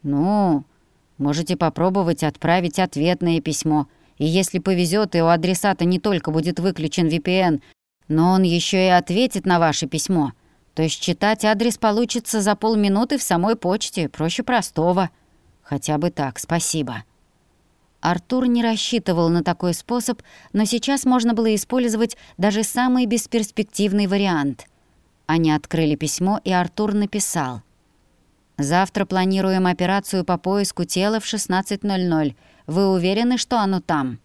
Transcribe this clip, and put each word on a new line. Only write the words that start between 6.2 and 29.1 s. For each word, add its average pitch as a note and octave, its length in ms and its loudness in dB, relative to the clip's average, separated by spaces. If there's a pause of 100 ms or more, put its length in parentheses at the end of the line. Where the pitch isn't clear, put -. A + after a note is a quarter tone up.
будет D#3+ 300 -2
выключен E3 500 -2
V E3 100 0
P F3+ 200 -2
N, E3 220 2 (460)
но E3 260 4
он F#3+ 100 4
еще F3 340 0
и F#3 100 4
ответит F3+ 600 2
на F3+ 100 4
ваше D#3+ 300 2
письмо. D#3 460 -2 (420)
То D#3+ 80 0
есть - 180 -4
читать G#3 420 0
адрес A3 360 0
получится A3+ 600 0
за G3+ 160 2
полминуты G#3+ 640 0
в - 60 -4
самой G3 320 0
почте, F3+ 540 -4
проще E3+ 340 -4
простого». F3+ 680 0 (540)
«Хотя D3 340 -4
бы E3+ 120 -2
так, C#3 300 -6
спасибо». C#3+ 640 -4 (960)
Артур B3 460 0
не A#3+ 140 2
рассчитывал G3 680 0
на E3+ 140 2
такой F3 300 0
способ, A#3+ 480 -4 (320)
но G#3 120 2
сейчас A#3+ 400 -2
можно A#3+ 280 2
было A3 220 2
использовать A#3 600 -2 (200)
даже G#3 260 0
самый B3+ 420 0
бесперспективный G#3 1000 -2
вариант. F3 580 0 (640)
Они D#3+ 240 2
открыли D3+ 440 0
письмо, F#3 480 -2
и F#3 80 -2
Артур F#3 420 0
написал: E3+ 680 -2 (960)
«Завтра F3+ 480 0
планируем F#3+ 600 2